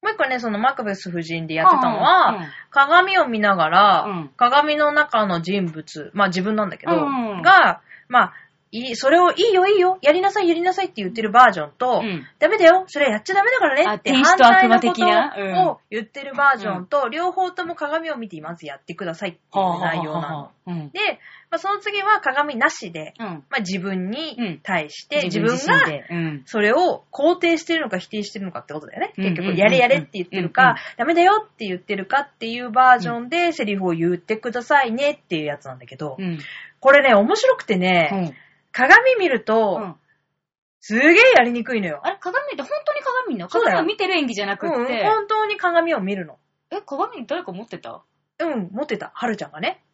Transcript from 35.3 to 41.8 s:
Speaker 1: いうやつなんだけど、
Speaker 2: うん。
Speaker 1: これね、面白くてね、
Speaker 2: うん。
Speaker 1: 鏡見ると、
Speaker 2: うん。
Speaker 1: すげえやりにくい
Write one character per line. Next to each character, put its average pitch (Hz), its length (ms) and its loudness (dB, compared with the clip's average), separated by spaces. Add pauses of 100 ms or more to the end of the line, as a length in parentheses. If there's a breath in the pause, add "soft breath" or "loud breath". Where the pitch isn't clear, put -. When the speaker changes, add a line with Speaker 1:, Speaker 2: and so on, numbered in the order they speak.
Speaker 1:
い 156 60 -6
う - 20 -6
や 147 120 -8
つ - 80 -20
な 131 100 -16
ん 127 40 -20
だ 127 60 -20
け 131 100 -20
ど、 143 240 -10
Speaker 2:
う - 20 -8
ん。 170 180 -6 (400 loud breath)
Speaker 1:
こ 269 120 0
れ 285 120 4
ね、 254 120 4
面 233 200 2
白 494 220 2
く - 60 -16
て 196 140 -4
ね、 180 340 0
Speaker 2:
う 196 40 -6 (160)
ん。 - 40 -16 (360 loud breath)
Speaker 1:
鏡 440 460 4
見 370 120 0
る 247 140 -4
と、 214 380 0
Speaker 2:
う - 40 -10
ん。 175 100 -14 (840)
Speaker 1:
す 214 180 -4
げ 277 80 4
え 339 60 8 (240)
や 247 60 6
り 240 80 0
に 240 120 -4
く 247 140 -4
い 208 40 -2